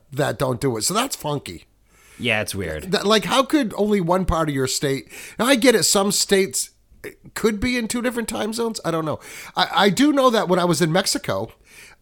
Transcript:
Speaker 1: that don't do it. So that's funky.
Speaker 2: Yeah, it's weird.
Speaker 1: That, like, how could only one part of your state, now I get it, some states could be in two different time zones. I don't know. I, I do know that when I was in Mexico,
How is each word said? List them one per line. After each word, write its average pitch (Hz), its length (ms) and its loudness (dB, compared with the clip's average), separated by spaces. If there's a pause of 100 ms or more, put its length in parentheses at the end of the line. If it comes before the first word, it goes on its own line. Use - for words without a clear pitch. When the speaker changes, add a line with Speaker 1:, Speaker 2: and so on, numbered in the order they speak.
(120)
Speaker 1:
that 127 260 -2
don't 127 220 0
do 123 160 0
it. 110 60 -6
So 175 120 0
that's 254 220 -2
funky. 139 500 -8 (520)
Speaker 2:
Yeah, 110 220 0
it's 104 140 -6
weird. 87 380 -6
Speaker 1:
That, - 140 0
like, 214 180 2
how 233 180 2
could 269 340 0
only 208 240 2
one 175 240 2
part 165 240 0
of 143 60 -2
your 131 120 0
state, 135 420 -2 (300)
now 220 80 0
I 277 100 6
get 233 180 6
it, 190 100 2
some 202 280 2
states - 580 0 (640)
could 214 240 0
be 247 180 -2
in 226 120 -2
two 240 140 -4
different 233 260 -4
time 214 240 -4
zones. 226 320 -4
I 170 80 -4
don't 160 120 -2
know. 147 140 -4 (380)
I, - 180 0
I 208 160 4
do 285 220 4
know 262 180 4
that 196 180 0
when 180 120 4
I 175 40 2
was 170 180 2
in 156 100 2
Mexico, 117 600 -2 (500)